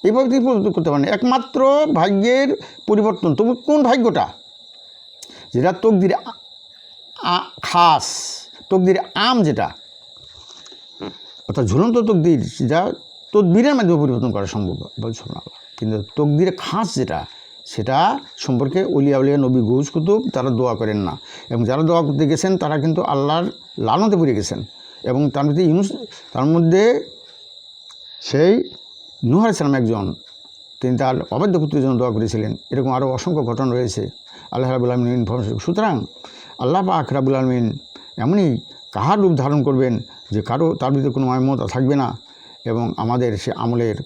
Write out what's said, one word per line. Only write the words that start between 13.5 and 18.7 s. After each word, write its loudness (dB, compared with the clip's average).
মাধ্যমে 2
পরিবর্তন 0
করা -4
সম্ভব, -4
বল -10
সুবহানাল্লাহ। -14
কিন্তু -4
তকদিরে 2
খাস -6
যেটা, -4
সেটা -2
সম্পর্কে -2